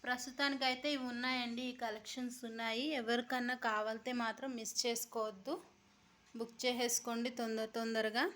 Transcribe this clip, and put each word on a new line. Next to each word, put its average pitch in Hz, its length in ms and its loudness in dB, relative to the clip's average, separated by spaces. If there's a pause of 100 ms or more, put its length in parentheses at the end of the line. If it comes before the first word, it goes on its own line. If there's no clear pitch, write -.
ప్రస్తుతానికైతే 254 880 2
ఇవి 254 200 0
ఉన్నాయండి, 247 580 0
ఈ 247 120 -8
కలెక్షన్స్ 233 560 -4 (100)
ఉన్నాయి. 226 380 0 (140)
ఎవరికన్నా 240 560 2 (120)
కావాలితే 220 540 0
మాత్రం 226 360 -2
మిస్ 220 160 -6 (100)
చేసుకోవద్దు, 233 720 -2 (800)
బుక్ 233 300 -6
చేసేసుకోండి 240 760 2
తొందర 220 360 0
తొందరగా. 226 480 2 (120)